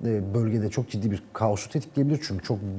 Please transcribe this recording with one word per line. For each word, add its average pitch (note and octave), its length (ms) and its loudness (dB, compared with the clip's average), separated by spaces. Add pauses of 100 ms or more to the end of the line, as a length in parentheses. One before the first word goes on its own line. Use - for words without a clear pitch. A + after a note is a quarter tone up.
e, G2+ 280 0
bölgede A2 340 2
çok A#2 220 -2
ciddi G#2 200 0
bir G2 120 -2 (100)
kaosu G#2+ 380 0
tetikleyebilir. C#3+ 520 2
Çünkü - 220 -4
çok A2 140 0 (200)